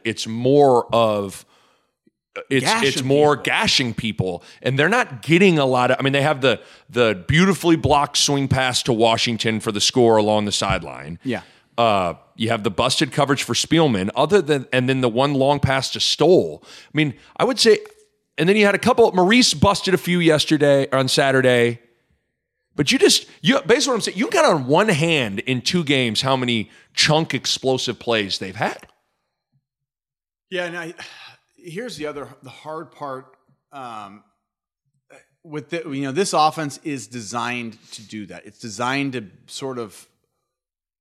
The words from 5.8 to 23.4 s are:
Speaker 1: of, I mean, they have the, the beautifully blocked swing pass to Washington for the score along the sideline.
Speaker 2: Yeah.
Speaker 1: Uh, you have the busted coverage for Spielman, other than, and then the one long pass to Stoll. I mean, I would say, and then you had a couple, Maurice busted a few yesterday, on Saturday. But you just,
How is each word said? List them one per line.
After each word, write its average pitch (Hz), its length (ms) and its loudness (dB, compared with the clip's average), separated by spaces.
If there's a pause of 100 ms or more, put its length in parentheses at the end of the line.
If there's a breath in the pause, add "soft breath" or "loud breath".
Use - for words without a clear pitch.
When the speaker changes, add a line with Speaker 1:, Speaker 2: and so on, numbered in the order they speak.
Speaker 1:
of, 127 80 2
I 127 40 -4
mean, 135 120 0
they 139 80 0
have 143 180 0
the, 123 220 0 (260 loud breath)
the 113 400 0
beautifully 170 480 2
blocked 143 400 0
swing 139 320 0
pass 131 360 0
to 131 100 0
Washington 113 680 0
for 113 120 -4
the 101 80 -6
score 117 360 4
along 107 300 2
the 98 60 -4
sideline. 82 720 -6
Speaker 2:
Yeah. 117 180 -4 (360 soft breath)
Speaker 1:
Uh, 98 360 2 (220)
you 110 140 -4
have 113 120 -2
the 110 80 -2
busted 127 400 -2
coverage 147 320 0
for 117 120 -6
Spielman, 120 600 0
other 156 280 2
than, 139 280 -2
and 127 160 0
then 131 140 0
the 127 80 0
one 131 260 0
long 135 260 0
pass 135 320 -2
to 110 80 -10
Stoll. 123 640 2
I - 280 -20
mean, 151 220 -2 (240 soft breath)
I 175 60 2
would 233 140 0
say, 226 200 4 (580)
and 156 120 0
then 208 80 4
you 208 100 6
had 202 80 4
a 190 40 -2
couple, 233 340 4
Maurice 185 420 4
busted 190 400 2
a - 40 2
few 175 220 -2
yesterday, 143 720 4
on 131 180 0
Saturday. 127 720 2 (960)
But 143 160 0
you 269 60 0
just, - 280 2 (160 loud breath)